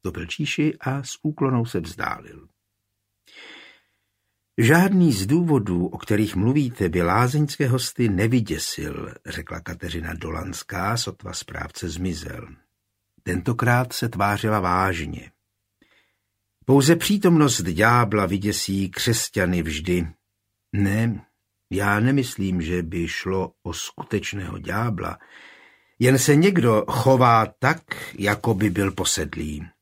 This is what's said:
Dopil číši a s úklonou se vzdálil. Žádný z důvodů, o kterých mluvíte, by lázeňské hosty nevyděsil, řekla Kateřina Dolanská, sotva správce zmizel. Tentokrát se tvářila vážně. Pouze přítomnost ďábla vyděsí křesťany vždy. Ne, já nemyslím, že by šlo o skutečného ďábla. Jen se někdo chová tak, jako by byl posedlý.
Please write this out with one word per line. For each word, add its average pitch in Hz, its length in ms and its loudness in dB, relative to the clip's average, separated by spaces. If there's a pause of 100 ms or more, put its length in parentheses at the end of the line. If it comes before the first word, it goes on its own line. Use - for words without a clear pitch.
Dopil 82 200 -8
číši 147 540 -2
a 135 240 -4
s - 200 -14
úklonou 131 420 0
se 107 140 -4
vzdálil. - 680 -10 (2000)
Žádný 170 560 6
z 95 140 -2
důvodů, 117 600 2
o - 100 -8
kterých 104 380 0
mluvíte, 120 540 0
by 87 120 0
lázeňské 127 680 2
hosty 123 420 0
nevyděsil, 95 1040 -2 (120)
řekla - 340 -10
Kateřina 80 540 -8
Dolanská, 80 840 -6
sotva 87 360 -8
správce - 560 -10
zmizel. 82 580 -8 (760)
Tentokrát 120 720 0
se - 160 -4
tvářila 104 500 0
vážně. 90 720 -2 (1300)
Pouze 139 300 6
přítomnost 170 680 4
ďábla 104 640 4
vyděsí 98 640 -2
křesťany 92 720 -2
vždy. 80 460 -2 (680)
Ne, 101 520 0 (460)
já 101 280 0
nemyslím, 110 600 0
že 87 220 -2
by 85 240 -4
šlo 95 460 -6 (100)
o 85 100 -8
skutečného 95 840 -8
ďábla. 107 600 -6 (800)
Jen 127 200 6
se 143 160 4
někdo 151 540 4
chová 120 560 6 (140)
tak, 156 220 0 (380)
jako 104 340 0
by 104 160 2
byl 98 220 0
posedlý. 76 760 -6 (140)